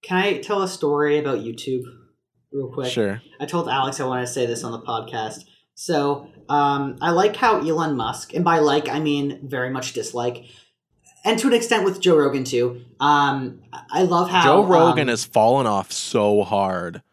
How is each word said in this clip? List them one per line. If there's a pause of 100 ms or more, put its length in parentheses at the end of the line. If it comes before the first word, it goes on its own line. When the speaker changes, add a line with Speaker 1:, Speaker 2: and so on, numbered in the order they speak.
Speaker 1:
Can
I
tell
a
story
about
YouTube (680)
real
quick?
Speaker 2:
Sure. (180)
Speaker 1:
I
told
Alex
I
wanted
to
say
this
on
the
podcast. (300)
So, (220)
um,
I
like
how
Elon
Musk,
and
by
like,
I
mean
very
much
dislike, (760)
and
to
an
extent
with
Joe
Rogan
too. (160)
Um, (300)
I
love
how,
Speaker 2:
Joe
Rogan
Speaker 1:
um,
Speaker 2:
has
fallen
off
so
hard. (120)